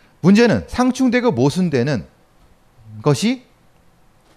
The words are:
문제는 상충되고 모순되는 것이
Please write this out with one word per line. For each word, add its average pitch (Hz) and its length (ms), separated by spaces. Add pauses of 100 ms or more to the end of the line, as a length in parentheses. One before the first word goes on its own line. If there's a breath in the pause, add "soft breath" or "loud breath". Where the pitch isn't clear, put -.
(220 soft breath)
문제는 196 460
상충되고 247 640
모순되는 139 720 (960)
것이 208 420 (920)